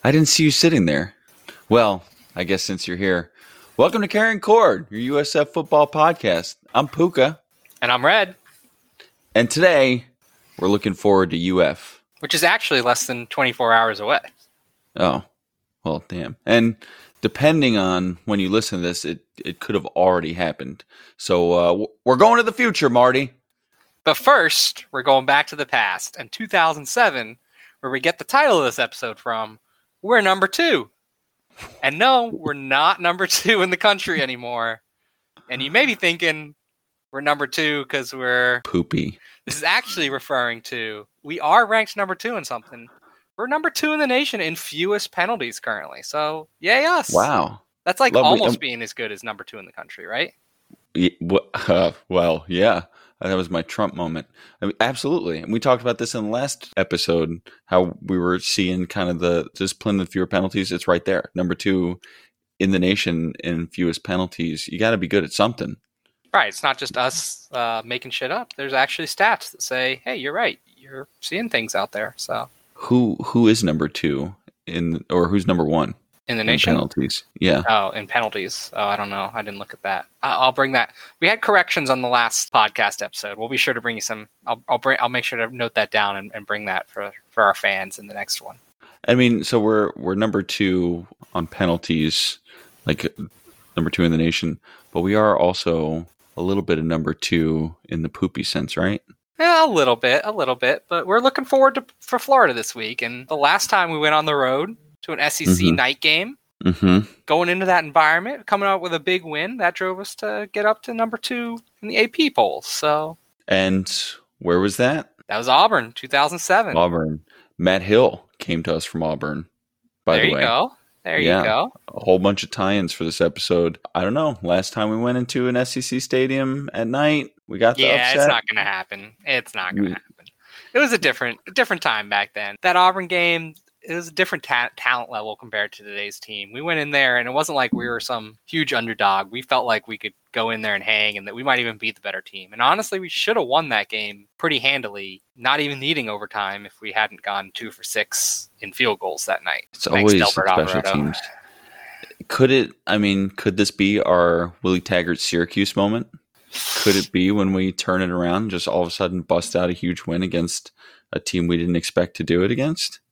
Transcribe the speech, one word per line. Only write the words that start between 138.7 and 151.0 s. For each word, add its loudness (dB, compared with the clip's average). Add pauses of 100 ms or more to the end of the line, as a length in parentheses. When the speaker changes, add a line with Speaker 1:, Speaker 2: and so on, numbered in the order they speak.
Speaker 2:
underdog. 0
We -10
felt 0
like 0
we -12
could -12 (180)
go -2
in -6
there -2
and -4
hang, 0
and -14
that -12
we -12
might 0
even -6
beat -8
the -20
better -8
team. -20
And -4
honestly, 0
we -10
should -2
have 0
won -2
that -2
game -10 (120)
pretty -2
handily, -4 (140)
not -2
even -6
needing -4
overtime -8
if -20
we -12
hadn't -4
gone -8
two -12
for -18
six -4 (100)
in -14
field 0
goals -6
that -4
night. -6
Speaker 1:
It's -10
Speaker 2:
Thanks, 2
Speaker 1:
always 6
Speaker 2:
Delbert 2
Speaker 1:
special 2
Speaker 2:
Alvarado. -2
Speaker 1:
teams. -2 (1080)